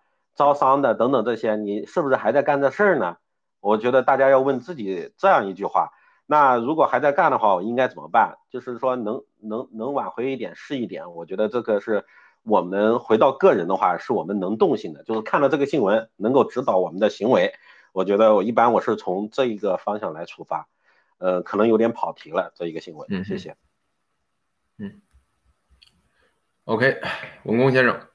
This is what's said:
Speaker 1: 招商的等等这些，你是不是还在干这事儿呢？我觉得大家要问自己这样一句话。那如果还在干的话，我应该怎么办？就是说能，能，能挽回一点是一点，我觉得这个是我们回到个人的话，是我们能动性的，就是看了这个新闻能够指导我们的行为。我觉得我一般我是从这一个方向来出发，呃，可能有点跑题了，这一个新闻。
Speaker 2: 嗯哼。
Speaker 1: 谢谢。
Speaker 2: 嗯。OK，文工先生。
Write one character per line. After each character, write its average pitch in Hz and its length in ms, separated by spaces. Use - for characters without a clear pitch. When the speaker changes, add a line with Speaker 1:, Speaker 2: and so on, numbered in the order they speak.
Speaker 1:
招 143 180
商 139 280
的 120 120
等 113 200
等 117 100
这 113 140
些， 110 180
你 104 300
是 - 160
不 139 80
是 131 80
还 107 160
在 143 100
干 143 160
这 139 120
事 202 120
儿 180 160
呢？ 90 160
我 104 160
觉 120 140
得 131 120
大 135 140
家 135 120
要 135 120
问 135 180
自 175 160
己 95 420
这 196 120
样 127 180
一 95 60
句 95 100
话。 87 280
那 143 320
如 123 180
果 156 120
还 123 120
在 143 140
干 160 180
的 123 60
话， 104 180
我 87 60
应 113 120
该 127 140
怎 - 80
么 73 140
办？ 107 260
就 127 100
是 123 200
说 127 180
能， 113 260
能， 107 320
能 113 220
挽 117 180
回 127 180
一 135 60
点 98 220
是 - 200
一 120 80
点， 87 280
我 85 120
觉 95 120
得 107 100
这 117 140
个 104 180
是 104 240
我 104 180
们 104 360
回 113 220
到 135 120
个 170 220
人 87 140
的 95 80
话， 92 240
是 - 140
我 - 100
们 98 160
能 95 180
动 180 180
性 87 180
的， - 100
就 113 100
是 110 80
看 151 200
了 135 80
这 151 80
个 139 100
新 143 160
闻 110 320
能 113 180
够 127 100
指 - 200
导 104 140
我 92 120
们 87 100
的 104 80
行 101 220
为。 98 240
我 92 120
觉 101 140
得 110 160
我 101 80
一 113 100
般 117 220
我 101 80
是 110 140
从 101 340
这 135 160
一 110 120
个 95 200
方 104 220
向 98 120
来 82 140
出 - 180
发， - 240
呃， 90 240
可 - 120
能 107 120
有 110 100
点 117 140
跑 85 220
题 - 180
了， 87 240
这 87 100
一 82 60
个 80 80
新 80 160
闻。 76 160
Speaker 2:
嗯 95 80
哼。 92 60
Speaker 1:
谢 98 120
谢。 92 180
Speaker 2:
嗯。 208 220
OK， 120 360
文 107 160
工 135 120
先 131 120
生。 120 160